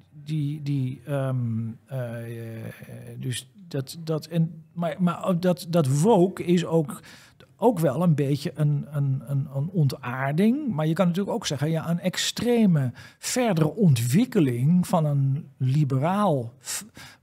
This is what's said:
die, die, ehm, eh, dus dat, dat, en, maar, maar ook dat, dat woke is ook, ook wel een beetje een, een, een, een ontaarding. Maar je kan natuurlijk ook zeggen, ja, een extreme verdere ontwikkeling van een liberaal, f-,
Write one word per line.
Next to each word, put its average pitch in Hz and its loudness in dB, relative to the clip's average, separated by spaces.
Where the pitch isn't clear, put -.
die, 151 -4
die, 139 -2
ehm, 135 -2
eh, 131 -8
dus 127 -8
dat, 139 -8
dat, 156 -4
en, 165 -2
maar, 170 -4
maar 175 0
ook 175 0
dat, 180 0
dat 170 2
woke 190 4
is 175 4
ook, 160 -2
ook 220 2
wel 160 0
een 175 6
beetje 139 -2
een, 147 0
een, 139 -2
een, 139 -4
een 139 -4
ontaarding. 156 0
Maar 156 0
je 160 2
kan 180 2
natuurlijk 190 -2
ook 214 -6
zeggen, 143 -2
ja, 160 -2
een 170 0
extreme 185 2
verdere 165 0
ontwikkeling 151 4
van 165 2
een 139 0
liberaal, 139 0
f-, - -10